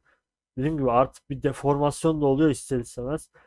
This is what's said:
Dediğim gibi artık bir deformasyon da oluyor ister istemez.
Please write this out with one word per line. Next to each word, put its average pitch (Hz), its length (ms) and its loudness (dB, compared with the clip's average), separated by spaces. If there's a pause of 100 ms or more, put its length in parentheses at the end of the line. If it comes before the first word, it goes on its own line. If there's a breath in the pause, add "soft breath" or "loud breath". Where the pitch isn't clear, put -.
(580)
Dediğim 151 200 -2
gibi 131 140 0
artık 127 380 0
bir 131 140 -8
deformasyon 143 800 0
da 143 40 2
oluyor 139 240 4
ister 131 300 -4
istemez. 123 500 -10 (180 soft breath)